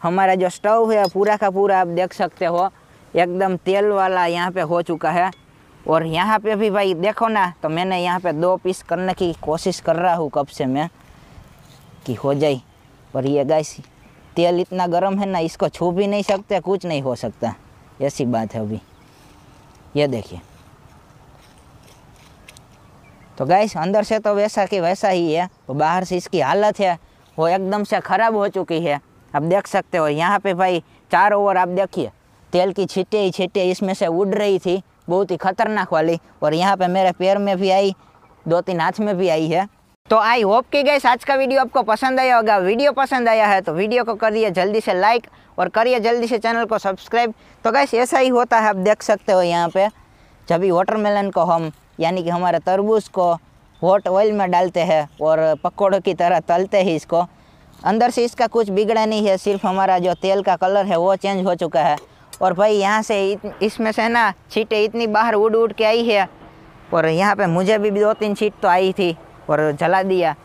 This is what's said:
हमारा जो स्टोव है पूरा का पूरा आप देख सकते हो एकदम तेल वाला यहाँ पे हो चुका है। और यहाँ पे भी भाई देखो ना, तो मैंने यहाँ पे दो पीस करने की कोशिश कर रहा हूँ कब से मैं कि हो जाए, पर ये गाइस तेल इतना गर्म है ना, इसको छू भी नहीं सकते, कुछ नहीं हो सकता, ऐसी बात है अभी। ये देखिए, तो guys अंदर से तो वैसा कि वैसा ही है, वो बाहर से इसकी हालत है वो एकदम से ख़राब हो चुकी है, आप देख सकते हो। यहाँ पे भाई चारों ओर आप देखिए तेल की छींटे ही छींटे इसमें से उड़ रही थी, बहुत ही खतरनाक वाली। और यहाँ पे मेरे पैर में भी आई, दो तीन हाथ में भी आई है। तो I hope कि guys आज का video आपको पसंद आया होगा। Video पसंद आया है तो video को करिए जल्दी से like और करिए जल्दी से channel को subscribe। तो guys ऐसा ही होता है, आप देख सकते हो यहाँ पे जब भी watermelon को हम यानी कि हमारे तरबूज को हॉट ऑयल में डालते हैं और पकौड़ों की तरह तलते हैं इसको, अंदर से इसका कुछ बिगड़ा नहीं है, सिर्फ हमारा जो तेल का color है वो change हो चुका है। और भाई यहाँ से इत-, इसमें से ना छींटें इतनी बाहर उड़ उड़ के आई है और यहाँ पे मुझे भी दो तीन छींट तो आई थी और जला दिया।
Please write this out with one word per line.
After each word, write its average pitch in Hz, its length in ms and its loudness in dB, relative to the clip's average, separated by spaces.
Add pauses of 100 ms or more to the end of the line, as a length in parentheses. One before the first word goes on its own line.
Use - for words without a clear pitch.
हमारा 185 320 2
जो 180 160 0
स्टोव 220 420 0
है 202 160 2
पूरा 208 280 0
का 208 140 -2
पूरा 190 300 2
आप 180 80 0
देख 175 240 -2
सकते 180 320 -6
हो 175 240 0 (460)
एकदम 180 420 0
तेल 196 300 0
वाला 190 400 0
यहाँ 175 240 -2
पे 185 120 -4
हो 170 200 -2
चुका 165 280 -4
है। 175 200 0 (560)
और 160 200 0
यहाँ 185 320 0
पे 214 180 -2
भी 214 140 0
भाई 196 240 0
देखो 208 340 -2
ना, 196 240 0 (100)
तो 160 60 -2
मैंने 180 300 -2
यहाँ 180 220 -2
पे 180 140 -2
दो 180 220 0
पीस 180 260 -6
करने 180 320 -4
की 175 180 -4 (100)
कोशिश 170 380 -4
कर 165 160 0
रहा 175 180 0
हूँ 160 160 -4
कब 143 180 -2
से - 180 -6
मैं 143 220 -2 (1160)
कि 127 80 -6
हो 139 200 -2
जाए, 139 260 0 (540)
पर 135 120 -4
ये 143 180 0
गाइस 156 320 -2 (600)
तेल 175 240 2
इतना 185 260 -4
गर्म 185 320 0
है 202 80 -4
ना, 190 120 -4
इसको 165 300 -4
छू 175 220 -4
भी 190 160 0
नहीं 202 160 -2
सकते, 196 380 -2
कुछ 185 240 -4
नहीं 156 180 -4
हो 131 140 -4
सकता, - 380 -6 (480)
ऐसी 139 240 -2
बात 113 280 -4
है 113 60 -8
अभी। 107 200 -8 (1120)
ये 147 140 0
देखिए, 104 320 -8 (3000)
तो 135 80 -6
guys 196 300 2
अंदर 190 260 0
से 220 160 -2
तो 208 160 -2
वैसा 202 320 0
कि 190 140 -2
वैसा 185 280 0
ही 170 240 0
है, 175 160 -2 (200)
वो 135 60 -8
बाहर 160 300 0
से 180 120 -4
इसकी 175 240 -4
हालत 196 400 0
है 180 180 0 (400)
वो 160 100 2
एकदम 196 360 -2
से 202 160 -2
ख़राब 220 360 0
हो 202 120 0
चुकी 175 320 -4
है, 147 200 -2 (320)
आप 147 120 -2
देख 190 220 0
सकते 185 320 -4
हो। 156 100 0
यहाँ 170 300 0
पे 196 160 -2
भाई 180 260 0 (300)
चारों 202 340 2
ओर 196 120 2
आप 180 140 2
देखिए 180 400 -4 (420)
तेल 180 200 2
की 190 140 -4
छींटे 202 360 -2
ही 190 80 0
छींटे 185 400 -2
इसमें 190 240 -2
से 196 120 -2
उड़ 175 220 0
रही 202 300 0
थी, 185 240 -2 (260)
बहुत 190 220 0
ही 180 60 -4
खतरनाक 196 560 -2
वाली। 165 260 0 (240)
और 151 120 0
यहाँ 190 220 2
पे 185 120 0
मेरे 185 240 2
पैर 190 260 0
में 202 180 0
भी 190 140 0
आई, 196 240 2 (520)
दो 170 140 2
तीन 175 200 -2
हाथ 180 200 -2
में 208 180 -2
भी 185 100 0
आई 160 200 0
है। 170 180 0 (440)
तो 220 60 4
I 226 260 2
hope 214 300 4
कि 285 100 2
guys 277 240 2
आज 240 180 2
का 277 100 0
video 269 260 2
आपको 254 220 0
पसंद 262 380 0
आया 254 160 4
होगा। 220 220 4
Video 226 340 2
पसंद 262 360 0
आया 220 180 4
है 196 140 4
तो 175 120 -4
video 214 320 0
को 226 100 -4
करिए 220 360 0
जल्दी 190 300 0
से 208 140 -2
like 214 320 2 (320)
और 180 100 0
करिए 240 320 2
जल्दी 233 260 0
से 226 120 -2
channel 226 260 -2
को 214 140 -2
subscribe। 220 560 -4 (300)
तो 226 80 0
guys 269 220 0
ऐसा 254 240 0
ही 262 100 2
होता 240 300 2
है, 220 100 2
आप 208 80 0
देख 196 260 2
सकते 214 300 0
हो 185 100 4
यहाँ 170 260 0
पे 190 200 0 (600)
जब 170 120 0
भी 190 100 2
watermelon 202 600 0
को 170 140 0
हम 165 260 0 (300)
यानी 175 220 -2
कि 170 80 -4
हमारे 175 280 0
तरबूज 202 500 0
को 175 240 0 (500)
हॉट 190 260 2
ऑयल 202 240 2
में 196 180 -2
डालते 180 320 0
हैं 156 260 0 (140)
और 156 320 2 (100)
पकौड़ों 196 360 0
की 185 140 -2
तरह 175 260 2
तलते 185 420 0
हैं 180 120 0
इसको, 170 320 -2 (580)
अंदर 226 260 2
से 240 140 0
इसका 240 220 -2
कुछ 220 240 0
बिगड़ा 214 360 2
नहीं 214 200 0
है, 190 120 2
सिर्फ 202 280 -2
हमारा 185 320 2
जो 180 160 0
तेल 190 280 0
का 185 140 2
color 190 300 0
है 180 120 0
वो 185 180 2
change 190 300 -2
हो 180 100 0
चुका 165 260 0
है। 151 140 0 (460)
और 185 120 2
भाई 208 220 2
यहाँ 202 260 0
से 208 200 -2 (100)
इत-, 202 300 -10
इसमें 220 300 -2
से 220 160 -2
ना 233 240 2 (180)
छींटें 214 340 0
इतनी 226 240 -2
बाहर 220 260 2
उड़ 214 200 2
उड़ 226 180 2
के 220 120 -2
आई 233 240 2
है 202 200 2 (640)
और 165 120 2
यहाँ 185 300 2
पे 202 120 0
मुझे 185 300 2
भी 208 120 0
दो 208 220 2
तीन 214 220 -4
छींट 208 280 -2
तो 208 60 2
आई 185 240 4
थी 175 240 -2 (340)
और 151 100 2 (120)
जला 175 300 0
दिया। 180 320 0 (100)